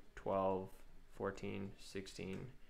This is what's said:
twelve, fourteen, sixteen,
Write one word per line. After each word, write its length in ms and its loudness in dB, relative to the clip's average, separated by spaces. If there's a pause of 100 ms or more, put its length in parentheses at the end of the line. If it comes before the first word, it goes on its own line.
(160)
twelve, 520 6 (460)
fourteen, 640 0
sixteen, 640 -4 (300)